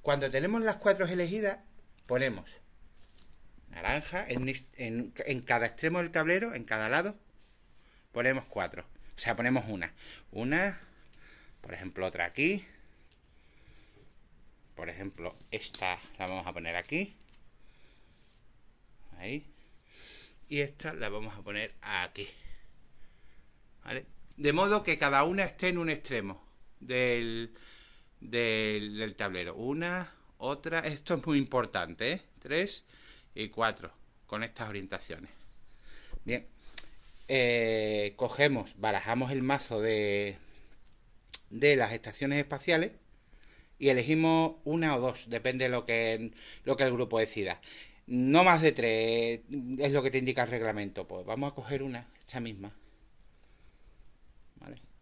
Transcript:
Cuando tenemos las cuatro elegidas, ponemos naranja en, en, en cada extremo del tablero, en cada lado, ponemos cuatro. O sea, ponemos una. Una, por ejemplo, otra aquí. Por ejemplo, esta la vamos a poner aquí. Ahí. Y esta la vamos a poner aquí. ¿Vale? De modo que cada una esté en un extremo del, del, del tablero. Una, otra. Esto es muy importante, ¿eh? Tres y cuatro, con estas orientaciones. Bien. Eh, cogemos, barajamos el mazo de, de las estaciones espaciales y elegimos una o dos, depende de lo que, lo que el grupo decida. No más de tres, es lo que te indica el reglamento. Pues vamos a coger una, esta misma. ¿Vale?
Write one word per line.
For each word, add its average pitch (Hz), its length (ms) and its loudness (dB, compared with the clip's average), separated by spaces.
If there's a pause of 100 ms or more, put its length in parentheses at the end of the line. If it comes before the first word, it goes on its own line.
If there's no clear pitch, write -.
Cuando 139 300 2
tenemos 185 320 2
las 214 140 2
cuatro 196 300 4
elegidas, 185 520 0 (480)
ponemos 123 440 0 (1160)
naranja 143 600 -2
en, 127 240 -2 (240)
en, 120 400 -4
en 131 240 -4
cada 120 260 2
extremo 160 320 -2
del 170 140 -2
tablero, 175 420 2
en 117 100 -8
cada 110 260 -2
lado, 175 280 0 (920)
ponemos 127 320 2
cuatro. 87 420 -6 (300)
O - 20 -14
sea, 117 160 0
ponemos 120 320 2
una. 92 280 -6 (360)
Una, 156 500 0 (800)
por - 140 -14
ejemplo, 90 320 -4
otra 85 200 -2
aquí. 175 380 0 (2000)
Por 85 140 -10
ejemplo, 87 480 -10 (140)
esta 92 480 -4 (200)
la 95 80 -4
vamos 92 200 -6
a 90 60 -8
poner 85 240 -6
aquí. 160 400 -4 (2000)
Ahí. 123 280 -8 (1000)
Y 147 120 -2
esta 143 320 -4
la 110 160 -4
vamos 104 300 -6
a 104 40 -14
poner 104 380 -6
aquí. 101 480 -4 (1600)
¿Vale? 131 200 -8 (320)
De 143 160 4
modo 202 300 6
que 165 160 0
cada 139 260 6
una 190 200 2
esté 180 240 -2
en 175 100 0
un 170 100 0
extremo 104 580 -4 (340)
del, 120 720 0 (680)
del, 110 800 0
del 110 160 -4
tablero. 92 400 -4
Una, 170 580 -4 (240)
otra. 151 440 -2
Esto 156 340 -2
es 139 120 -2
muy 151 120 4
importante, 113 720 0
¿eh? 185 100 -6 (180)
Tres 180 460 -2 (480)
y 107 140 -4
cuatro, 110 440 -2 (340)
con 107 160 -4
estas 113 260 -8
orientaciones. 92 600 -8 (960)
Bien. - 220 -4 (840)
Eh, 113 880 4
cogemos, 127 640 2
barajamos 113 540 0
el 135 100 0
mazo 131 380 0
de, 104 560 2 (1120)
de 143 280 4
las 113 180 2
estaciones 139 460 -2
espaciales 160 520 0 (840)
y 139 100 4
elegimos 160 760 4
una 156 320 2
o 123 40 0
dos, 120 300 -2
depende 127 340 0
de 127 60 2
lo 123 160 -2
que, 113 460 0 (320)
lo 131 120 4
que 139 80 4
el 131 80 4
grupo 117 280 2
decida. 101 420 0 (440)
No 135 380 6
más 175 160 8
de 156 120 8
tres, 117 680 2 (380)
es 139 140 4
lo 139 100 4
que 131 80 4
te 131 80 2
indica 127 240 2
el 113 80 0
reglamento. 104 580 -2
Pues 92 160 -8
vamos 127 280 -4
a - 20 -16
coger 131 280 -4
una, 120 240 -6 (140)
esta - 180 -10
misma. 104 380 -8 (1800)
¿Vale? - 260 -16 (200)